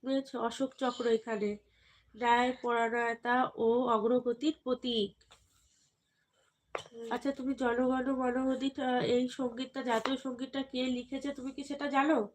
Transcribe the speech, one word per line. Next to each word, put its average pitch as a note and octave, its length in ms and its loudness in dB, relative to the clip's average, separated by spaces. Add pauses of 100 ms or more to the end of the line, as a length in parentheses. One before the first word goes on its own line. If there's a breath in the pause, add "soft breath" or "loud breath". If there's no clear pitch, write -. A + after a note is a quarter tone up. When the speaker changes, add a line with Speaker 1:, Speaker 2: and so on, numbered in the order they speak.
Speaker 1:
বুঝেছো? C4+ 340 -2
অশোক A#3 360 -2
চক্র B3 320 0
এখানে A3 500 0 (600 soft breath)
ন্যায়, B3 440 4
পরায়ণতা A#3 920 2
ও A#3+ 340 2
অগ্রগতির A#3+ 640 2 (100)
প্রতীক। A#3+ 480 -2 (1800)
Speaker 2:
হুম। A#3 180 -10
Speaker 1:
আচ্ছা, B3 200 -2
তুমি C4+ 240 -4
জনগণ B3+ 600 2
মন B3+ 400 0
অধি-, C4+ 260 -4
আহ, B3 220 0
এই B3 260 2
সঙ্গীতটা, B3+ 520 -6
জাতীয় A#3+ 360 0
সঙ্গীতটা C4 440 -6
কে C4 220 -4
লিখেছে B3+ 500 -4
তুমি C4 180 -10
কি C#4 120 -12
সেটা C#4+ 240 -6
জানো? C4+ 480 2